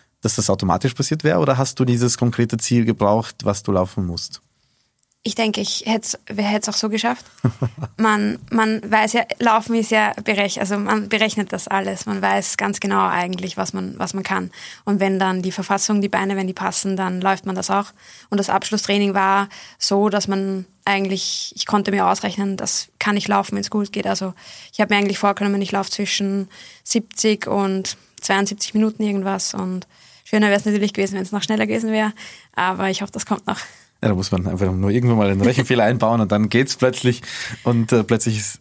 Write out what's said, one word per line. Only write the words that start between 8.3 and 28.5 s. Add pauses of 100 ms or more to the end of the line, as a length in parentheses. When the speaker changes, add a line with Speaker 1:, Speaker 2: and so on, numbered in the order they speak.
Speaker 2:
man
weiß
ja, (160)
Laufen
ist
ja (100)
berech-,
also
man
berechnet
das
alles.
Man
weiß
ganz
genau
eigentlich,
was
man,
was
man
kann. (320)
Und
wenn
dann
die
Verfassung,
die
Beine,
wenn
die
passen,
dann
läuft
man
das
auch. (380)
Und
das
Abschlusstraining
war (300)
so,
dass
man (200)
eigentlich,
ich
konnte
mir
ausrechnen,
das (100)
kann
ich
laufen,
wenn's
gut
geht.
Also (400)
ich
hab
mir
eigentlich
vorgenommen,
ich
laufe
zwischen (360)
siebzig
und (240)
zweiundsiebzig